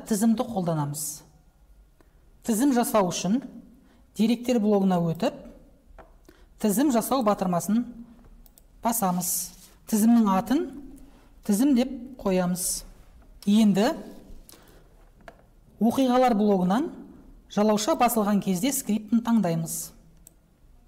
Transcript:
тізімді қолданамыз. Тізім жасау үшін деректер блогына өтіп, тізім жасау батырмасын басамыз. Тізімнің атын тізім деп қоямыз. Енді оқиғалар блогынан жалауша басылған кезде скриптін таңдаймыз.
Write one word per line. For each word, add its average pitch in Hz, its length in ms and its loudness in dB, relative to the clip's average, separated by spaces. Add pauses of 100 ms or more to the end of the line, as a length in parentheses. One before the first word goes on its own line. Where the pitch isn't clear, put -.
тізімді 226 360 2
қолданамыз. 165 760 -4 (1200)
Тізім 240 280 2
жасау 226 360 2
үшін 190 300 -2 (800)
деректер 233 440 0
блогына 190 400 2
өтіп, 170 360 -2 (1200)
тізім 226 320 2
жасау 233 320 0
батырмасын 196 560 0 (1000)
басамыз. 185 680 -2 (380)
Тізімнің 226 440 4
атын 196 280 0 (840)
тізім 247 320 2
деп 254 140 0 (300)
қоямыз. 180 640 -2 (600)
Енді 208 460 4 (1900)
оқиғалар 247 560 2
блогынан 202 520 2 (600)
жалауша 214 480 0
басылған 214 440 0
кезде 196 320 -2
скриптін 226 520 -2
таңдаймыз. 175 640 -2 (960)